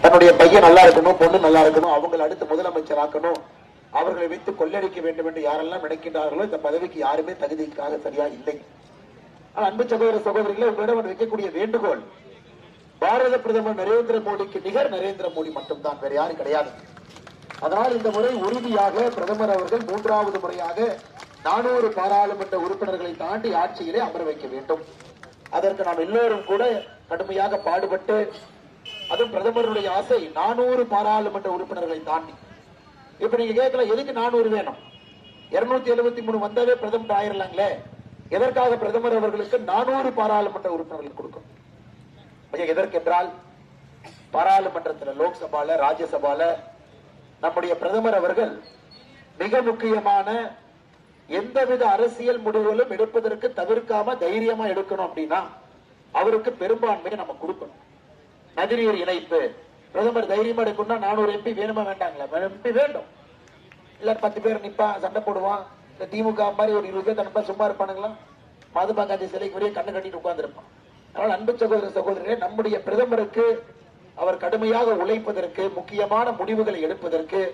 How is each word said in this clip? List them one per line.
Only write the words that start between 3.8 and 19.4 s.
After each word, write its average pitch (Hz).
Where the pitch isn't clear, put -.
அவர்களை 170
வைத்து -
கொள்ளடிக்க 190
வேண்டும் 160
என்று 160
யாரெல்லாம் 160
நினைக்கின்றார்களோ 156
இந்த 165
பதவிக்கு 170
யாருமே 156
தகுதிக்காக 151
சரியா 143
இல்லை. 151
ஆனால் 208
அன்பு 220
சகோதர 220
சகோதரிகளே, 208
உங்களிடம் 214
நான் 185
வைக்கக்கூடிய 214
வேண்டுகோள், 214
பாரத 247
பிரதமர் 220
நரேந்திர 226
மோடிக்கு 196
நிகர் 226
நரேந்திர 185
மோடி 160
மட்டும்தான், 143
வேற 139
யாரும் 160
கிடையாது. 147
அதனால் 220
இந்த 220
முறை 240
உறுதியாக 226
பிரதமர் 208